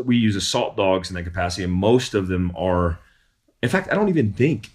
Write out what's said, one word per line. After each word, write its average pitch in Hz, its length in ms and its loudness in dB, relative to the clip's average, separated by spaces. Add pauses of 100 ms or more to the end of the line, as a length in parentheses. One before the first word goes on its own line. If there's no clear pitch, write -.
we 123 120 2
use 110 180 2
assault 107 420 -2
dogs 95 320 2
in 92 60 -10
that 87 100 -6
capacity, 90 380 -4
and 90 100 -2
most 113 420 2
of 98 120 0
them 90 300 -2
are, 87 420 0 (640)
in 127 60 0
fact, 190 240 -2
I - 20 2
don't 208 140 2
even 131 240 0
think 120 420 -2